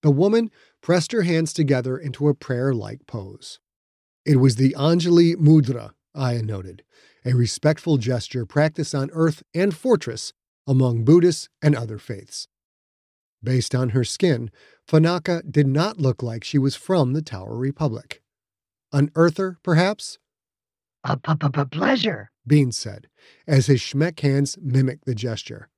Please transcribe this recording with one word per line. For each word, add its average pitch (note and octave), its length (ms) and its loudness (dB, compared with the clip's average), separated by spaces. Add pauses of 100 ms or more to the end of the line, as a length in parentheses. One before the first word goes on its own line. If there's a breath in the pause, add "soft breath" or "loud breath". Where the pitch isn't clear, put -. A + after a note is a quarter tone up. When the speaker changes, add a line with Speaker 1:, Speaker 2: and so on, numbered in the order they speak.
Speaker 1:
The D3+ 80 4
woman G#3 400 2 (300 soft breath)
pressed E3+ 300 0
her A3+ 120 0
hands E3 300 0
together C3 440 -2
into C#3+ 300 -4
a C#3+ 80 2
prayer-like B2 720 -4
pose. G2 520 -14 (640)
It D3 100 6
was B2+ 220 4
the C3+ 200 2
Anjali E3+ 580 4
Mudra, C3+ 580 4 (200)
Aya A#2+ 300 -4
noted, G2 400 -10 (400 soft breath)
a B2+ 100 0
respectful D3+ 640 0
gesture A#2+ 480 -4
practiced D3+ 480 -2
on C#3 200 -4
Earth D#3+ 280 -2 (120)
and F3+ 220 -2
Fortress - 580 -2 (340)
among B2+ 380 2
Buddhists E3+ 420 4 (140)
and D3 140 4
other A2 220 -8
faiths. - 520 -16 (920)
Based B2 320 -2
on B2+ 160 0
her A#2+ 140 0
skin, A#2+ 480 -2 (360 soft breath)
Fanaka E3 600 0
did C#3+ 180 2
not F3 320 -2
look C3 220 0
like A2+ 220 -8
she - 140 -4
was C3+ 180 0
from C#3+ 380 0
the D#3 80 -4
Tower A2 340 -12
Republic. C3 680 -6 (680)
An D3 240 0
Earther, F3 480 0
perhaps? F#3 560 0 (840)
Speaker 2:
"A C3+ 140 -4
p-p-p-pleasure," D#3 1120 -2 (140)
Speaker 1:
Bean C3+ 260 2
said, G2+ 360 -12 (380 soft breath)
as C#3 220 2
his C3+ 120 4
Schmeck D#3+ 400 -4
hands C#3 420 -2
mimicked C3 440 -2
the B2+ 100 -4
gesture. G#2+ 640 -10